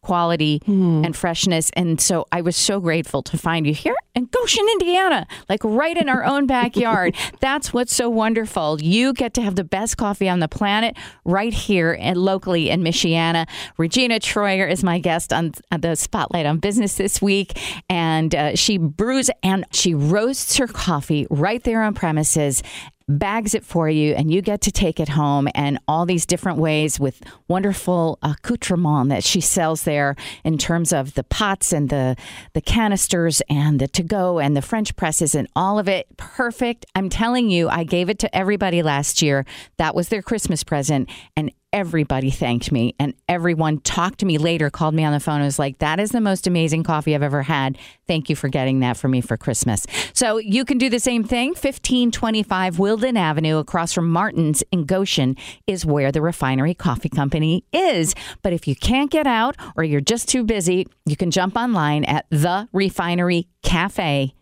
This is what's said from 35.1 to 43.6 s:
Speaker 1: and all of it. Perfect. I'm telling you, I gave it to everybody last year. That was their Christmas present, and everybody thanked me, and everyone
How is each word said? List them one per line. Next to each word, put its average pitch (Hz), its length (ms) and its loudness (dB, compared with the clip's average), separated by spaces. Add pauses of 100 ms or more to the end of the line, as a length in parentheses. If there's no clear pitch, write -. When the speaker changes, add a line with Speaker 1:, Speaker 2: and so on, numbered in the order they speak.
Speaker 1:
and 139 200 0
all 190 240 2
of 190 80 -2
it. 190 200 -2 (100)
Perfect. 240 680 -4 (100)
I'm 190 140 0
telling 233 400 2
you, 170 200 4
I 170 140 2
gave 175 260 0
it 208 100 -2
to - 160 -2
everybody 185 460 2
last 147 400 0
year. 143 240 2 (320)
That 156 160 0
was - 160 -2
their 214 140 -2
Christmas 196 400 -2
present, 143 440 0 (300)
and 151 140 -2 (220)
everybody 156 560 0
thanked 120 420 -2
me, 123 280 0
and 139 140 -2 (140)
everyone 165 540 0